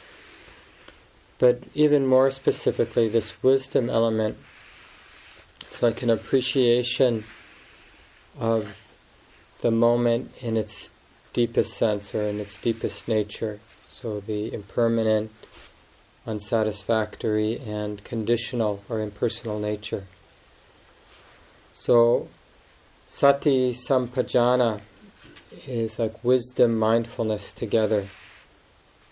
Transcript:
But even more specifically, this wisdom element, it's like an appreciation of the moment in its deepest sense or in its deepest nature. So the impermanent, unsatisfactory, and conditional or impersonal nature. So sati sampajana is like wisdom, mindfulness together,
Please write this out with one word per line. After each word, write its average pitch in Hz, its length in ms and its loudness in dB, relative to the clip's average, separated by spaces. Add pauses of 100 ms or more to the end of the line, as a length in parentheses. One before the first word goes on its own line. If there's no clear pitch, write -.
(1400)
But 123 240 4 (120)
even 147 320 2
more 131 240 4
specifically, 120 760 0
this 107 240 -2 (100)
wisdom 131 480 2
element, 113 480 0 (1200)
it's - 220 -12
like 117 200 0
an 120 80 2
appreciation 120 1120 0 (1120)
of 113 360 -2 (920)
the 117 60 2
moment 120 600 2 (120)
in 113 160 -2
its - 320 -8 (420)
deepest 117 460 0
sense 107 360 -2
or 107 140 -2
in 104 100 -4
its 101 200 -10
deepest 117 500 -4
nature. 107 500 -4 (360)
So 107 260 -8
the 107 320 -6
impermanent, 110 800 0 (960)
unsatisfactory, 107 1300 -2
and 107 460 -6
conditional 113 840 -2
or 113 100 -4
impersonal 110 580 -4
nature. 104 460 -6 (1700)
So 120 520 4 (800)
sati 139 680 2
sampajana 123 1080 0 (840)
is 117 320 -4
like 113 240 -4
wisdom, 120 560 2
mindfulness 110 760 0
together, 107 520 0 (1040)